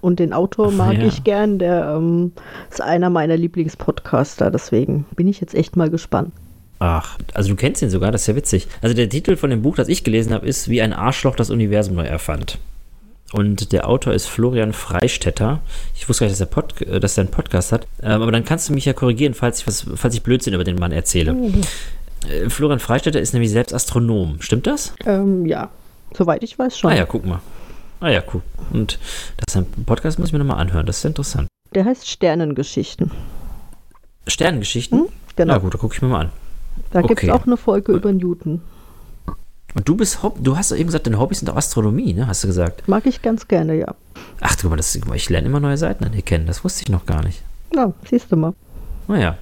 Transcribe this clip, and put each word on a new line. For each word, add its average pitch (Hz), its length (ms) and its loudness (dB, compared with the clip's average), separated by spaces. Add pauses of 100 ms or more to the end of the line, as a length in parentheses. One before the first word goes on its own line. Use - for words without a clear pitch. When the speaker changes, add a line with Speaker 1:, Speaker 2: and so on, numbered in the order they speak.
Speaker 1:
Und 180 180 2
den 170 120 2
Autor 190 400 2
Speaker 2:
Ach, 202 60 0
Speaker 1:
mag 202 200 4
Speaker 2:
ja. 220 60 2
Speaker 1:
ich 220 220 2
gern, 208 340 2
der, 175 380 2
ähm, 170 340 2 (400)
ist - 100 -10
einer 175 280 2
meiner 165 260 4
Lieblingspodcaster, - 1120 0
deswegen 143 560 0 (120)
bin 175 100 2
ich 196 140 0
jetzt 175 120 -8
echt - 220 0
mal 165 140 4
gespannt. - 420 -2 (500)
Speaker 2:
Ach, 82 360 0 (160)
also 95 160 2
du 101 80 2
kennst - 240 0
ihn 131 80 2
sogar, 92 240 2
das 113 80 0
ist - 60 -2
ja 107 100 2
witzig. - 320 0 (120)
Also 117 140 2
der 113 140 2
Titel 170 260 2
von 143 140 0
dem 113 120 2
Buch, 143 140 2
das 131 140 0
ich 185 160 0
gelesen 110 280 2
habe, - 140 -2
ist - 220 -4
Wie 120 120 2
ein 110 120 0
Arschloch 127 420 0
das 113 140 0
Universum 104 460 2
neu 82 100 -2
erfand. 76 540 -4 (760)
Und 104 400 0
der - 160 2
Autor 123 240 2
ist - 140 0
Florian 113 440 2
Freistetter. - 880 0 (340)
Ich - 140 -6
wusste 120 160 2
gar 107 60 4
nicht, 95 100 -2
dass 92 80 0
er - 40 -6
Pod-, - 300 -2
äh, 95 200 0
dass - 160 2
er 95 80 4
einen 95 60 -4
Podcast - 420 0
hat. - 120 0 (160)
Ähm, 107 200 2
aber 113 100 2
dann 113 140 2
kannst 160 240 -2
du 147 40 2
mich 135 120 0
ja 135 80 2
korrigieren, 123 400 2
falls 120 260 0
ich - 80 -6
was, 127 180 -4 (100)
falls 120 200 0
ich - 80 -2
Blödsinn 120 300 2
über 90 100 0
den 90 160 0
Mann 87 140 0
erzähle. 78 400 2
Speaker 1:
Mhm. 220 280 2 (680)
Speaker 2:
Äh, 76 220 0
Florian 143 300 2
Freistetter 139 400 0
ist - 140 -2
nämlich 117 180 2
selbst 120 220 0
Astronom. 110 680 2
Stimmt - 260 0
das? - 280 -2 (120)
Speaker 1:
Ähm, 196 400 2
ja. - 240 -2 (480)
Soweit 226 240 4
ich - 160 -10
weiß 254 220 -2
schon. - 120 4
Speaker 2:
Ah 190 40 6
ja, 98 100 4
guck 101 200 -4
mal. 90 160 -2 (600)
Ah 185 80 -2
ja, 120 140 2 (100)
cool. 90 80 -2 (300)
Und 110 260 -2 (380)
das - 180 -4
ist - 40 2
ein 92 280 -2
Podcast, 156 320 0
muss - 120 0
ich 160 40 -2
mir 151 60 2
nochmal 139 200 0
anhören. 85 260 2
Das - 140 -2
ist - 60 -6
interessant. 147 440 -2 (260)
Speaker 1:
Der 190 100 4
heißt 247 240 -2
Sternengeschichten. 151 1040 -2 (1160)
Speaker 2:
Sternengeschichten? 123 720 0
Speaker 1:
Hm? 349 80 4 (280)
Genau. 170 180 4
Speaker 2:
Na 110 60 4
gut, 92 140 0
da - 40 -4
guck - 180 -2
ich - 60 0
mir 131 80 2
mal 98 120 0
an. 80 80 -2 (600)
Speaker 1:
Da 175 100 4
gibt's - 220 4
Speaker 2:
Okay. 185 80 4
Speaker 1:
auch 247 140 4
eine 240 120 4
Folge 202 360 2
über 196 180 2
Newton. 175 500 -2 (1120)
Speaker 2:
Und - 120 0
du 165 80 4
bist 214 280 0
Hob-, 196 200 -2
du 131 140 4
hast 196 140 0
doch - 60 -2
eben 170 100 0
gesagt, 160 180 0
deine 110 140 2
Hobbys - 200 2
sind - 100 -4
auch 78 60 -2
Astronomie, 113 580 2
ne? 104 140 0
Hast 90 160 -2
du 117 40 0
gesagt? 87 400 0
Speaker 1:
Mag 208 180 4
ich 262 160 0
ganz 226 260 -2
gerne, 160 280 2
ja. - 180 -2 (480)
Speaker 2:
Ach, - 180 2
guck 82 120 2
mal, 78 60 0
das, - 220 -2
guck - 100 -4
mal, - 60 -2
ich - 140 -4
lerne 87 180 2
immer 139 120 2
neue 139 180 0
Seiten 190 280 -2
an - 60 -2
dir 107 120 -2
kennen. 82 240 0
Das 85 160 -4
wusste - 200 -4
ich - 60 -4
noch 92 160 0
gar - 180 0
nicht. - 200 -4 (320)
Speaker 1:
Ja, 240 180 2 (160)
siehst - 220 2
du 185 40 4
mal. 165 180 2 (540)
Speaker 2:
Naja. 117 340 2